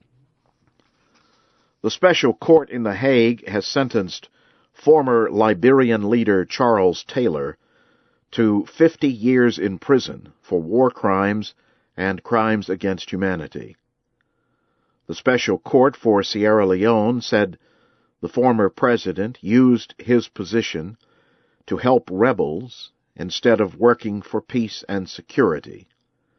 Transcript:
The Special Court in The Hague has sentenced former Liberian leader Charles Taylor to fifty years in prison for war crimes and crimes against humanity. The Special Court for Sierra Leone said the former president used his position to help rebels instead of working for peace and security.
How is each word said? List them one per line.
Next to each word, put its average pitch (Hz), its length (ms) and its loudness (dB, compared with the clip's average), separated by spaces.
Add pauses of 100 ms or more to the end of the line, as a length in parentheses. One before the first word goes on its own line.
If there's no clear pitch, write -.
(1800)
The 110 100 -2
Special 170 420 2
Court 160 360 2
in 120 140 -8
The 101 120 -4
Hague 120 540 2
has 101 160 -4
sentenced 120 640 -4 (420)
former 131 580 2
Liberian 110 800 2
leader 104 360 2
Charles 101 580 0
Taylor 78 540 -4 (760)
to 104 340 0
fifty 160 440 0
years 120 500 0
in 95 180 -4
prison - 540 -4 (100)
for 87 200 -4
war 117 280 0
crimes 101 640 -2 (440)
and 92 260 -6
crimes 110 460 -2
against 95 420 -6
humanity. 87 640 -6 (1300)
The 82 80 -10
Special 120 420 0
Court 135 380 2
for 104 260 2
Sierra 107 440 2
Leone 110 560 2
said 104 360 -2 (640)
the 87 80 -10
former 117 400 2
president 107 720 -2
used 120 580 2
his 117 300 0
position 98 720 -6 (680)
to 92 100 -4
help 127 340 0
rebels 98 800 -4 (240)
instead 104 460 0
of 90 180 -4
working 110 420 0
for 107 200 -8
peace - 480 -6
and 98 200 -6
security. - 800 -4 (520)